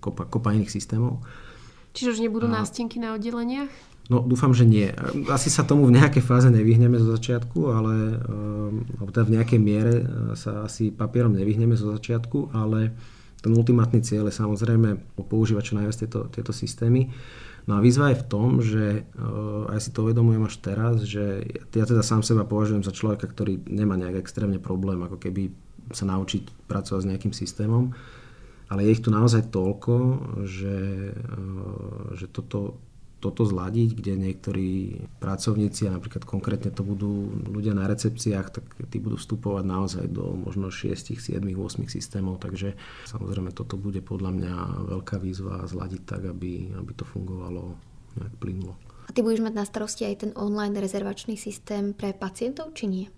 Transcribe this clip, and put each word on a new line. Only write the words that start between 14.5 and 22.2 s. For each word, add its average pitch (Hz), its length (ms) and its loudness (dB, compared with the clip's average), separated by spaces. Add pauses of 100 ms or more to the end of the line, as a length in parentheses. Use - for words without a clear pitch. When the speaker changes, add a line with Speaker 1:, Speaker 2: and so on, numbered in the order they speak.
Speaker 1:
používať 110 400 2
čo 107 80 -2
najviac 104 240 -2
tieto, 110 200 -4 (120)
tieto 113 240 -6
systémy. 123 560 2 (560)
No 104 80 2
a 101 80 4
výzva 139 260 6
je 120 140 4
v - 20 -10
tom, 120 380 2
že, 107 400 0
e, - 180 -14 (460)
aj 107 160 -2
si - 80 -10
to 110 160 0
uvedomujem 113 340 4
až 104 120 -2 (100)
teraz, 107 400 0
že 101 400 -4 (320)
ja 110 80 4
teda 113 160 4
sám 110 240 2